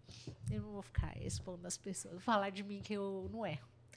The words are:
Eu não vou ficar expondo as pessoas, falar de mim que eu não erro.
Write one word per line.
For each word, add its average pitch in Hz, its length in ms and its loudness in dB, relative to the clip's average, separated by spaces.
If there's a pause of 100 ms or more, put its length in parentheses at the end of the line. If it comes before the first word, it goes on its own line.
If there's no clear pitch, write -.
(500)
Eu 208 120 2
não 208 100 -6
vou 202 100 -4
ficar - 400 2
expondo 185 420 -2
as 175 120 -2
pessoas, 180 460 -4
falar 202 280 6
de 196 140 -4
mim 202 180 -4
que 214 120 -2
eu 196 380 0
não 220 140 0
erro. - 220 -2 (280)